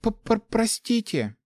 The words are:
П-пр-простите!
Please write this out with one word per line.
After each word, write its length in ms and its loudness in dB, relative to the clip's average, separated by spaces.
П-пр-простите! 1500 0